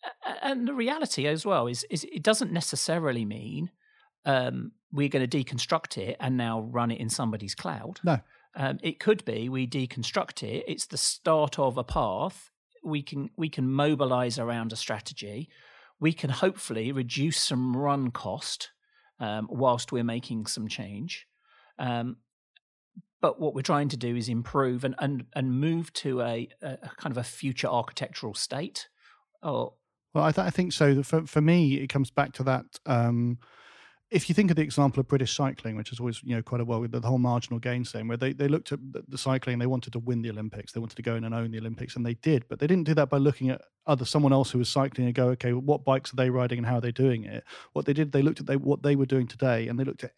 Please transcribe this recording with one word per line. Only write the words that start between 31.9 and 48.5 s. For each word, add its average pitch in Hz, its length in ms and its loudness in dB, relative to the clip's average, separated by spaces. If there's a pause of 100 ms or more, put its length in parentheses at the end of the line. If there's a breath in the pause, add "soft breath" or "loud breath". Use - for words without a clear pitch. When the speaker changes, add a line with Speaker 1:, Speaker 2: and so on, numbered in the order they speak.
Speaker 2:
back 139 240 0
to - 100 -4
that, 131 220 2 (180)
um, 120 540 2 (720 loud breath)
if 202 200 2
you 160 80 4
think 202 140 6
of 165 60 4
the 160 60 2
example 139 380 4
of 127 80 0
British - 260 2
cycling, 131 400 -2
which 107 160 -6
is 117 80 -10
always, 120 240 -4
you 127 140 -2
know, 113 40 0
quite 120 200 -4
a 120 40 0
well 117 160 -2
with 117 120 -4
the 123 80 -2
whole 123 180 2
marginal 120 400 0
gains 123 320 -4
thing, 110 160 -6
where 117 100 -2
they, 131 160 0
they 139 140 0
looked 147 240 2
at 143 80 -4 (140)
the, - 160 -8
the 135 100 -10
cycling, 131 400 0
they 120 80 0
wanted 127 280 -2
to 120 40 -4
win 117 240 -2
the 117 80 -4
Olympics, 107 400 -8
they - 80 -6
wanted 117 160 -8
to - 80 -12
go 117 140 -2
in 113 80 -4
and 113 100 -4
own 117 160 -2
the 113 80 -8
Olympics, 113 380 -8
and 120 100 -2
they 120 80 -2
did, 143 340 2
but - 120 -6
they 151 80 2
didn't 175 180 4
do 160 80 4
that 143 160 4
by 147 60 4
looking 139 340 4
at 131 120 -4 (220)
other, 135 200 2
someone 143 280 6
else 135 200 4
who 127 60 2
was 120 100 2
cycling 135 400 2
and 120 60 0
go, 127 160 4
"Okay, 123 220 0
what 139 320 2
bikes 135 280 2
are 127 40 -6
they 127 140 4
riding 123 280 2
and 117 100 0
how 123 80 2
are 120 40 2
they 120 120 -2
doing 120 320 4
it?" 107 180 -8 (300 loud breath)
What 147 120 0
they 147 80 2
did, 147 200 2
they 139 100 6
looked 156 160 4
at 151 80 -8
they, 139 100 2